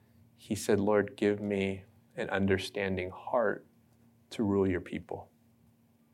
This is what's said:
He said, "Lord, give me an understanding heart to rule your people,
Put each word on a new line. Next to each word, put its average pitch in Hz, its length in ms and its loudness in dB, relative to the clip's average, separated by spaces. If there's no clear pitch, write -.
He - 200 -8
said, 104 240 2
"Lord, 101 360 2
give 104 240 2
me 98 440 -2
an 117 120 -4
understanding 98 840 0
heart - 540 0
to - 120 -2
rule 98 240 4
your 87 140 0
people, - 480 -10